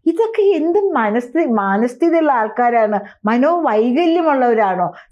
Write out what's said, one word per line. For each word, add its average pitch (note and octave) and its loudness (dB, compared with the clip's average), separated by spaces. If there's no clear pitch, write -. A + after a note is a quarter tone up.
ഇതൊക്കെ G#4+ 0
എന്ത് F4 2
മനസ്ഥി-, B3+ -2
മാനസ്ഥിതിയുള്ള B3 0
ആൾക്കാരാണ്, A3+ 0
മനോവൈകല്യമുള്ളവരാണോ? B3 0